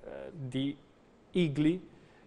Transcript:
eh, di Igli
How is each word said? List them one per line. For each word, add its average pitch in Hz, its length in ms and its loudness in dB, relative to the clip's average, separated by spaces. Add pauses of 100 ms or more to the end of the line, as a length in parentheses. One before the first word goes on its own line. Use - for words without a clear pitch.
eh, 135 280 -12
di 135 440 -4 (560)
Igli 160 560 4 (380)